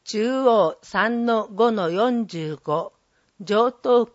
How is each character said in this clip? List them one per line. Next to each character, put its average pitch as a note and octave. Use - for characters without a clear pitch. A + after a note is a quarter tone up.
中 B3
央 G#3
三 A#3
の A3
五 A3+
の F#3+
四 A3+
十 D#3
五、 D#3
城 G#3+
東 B3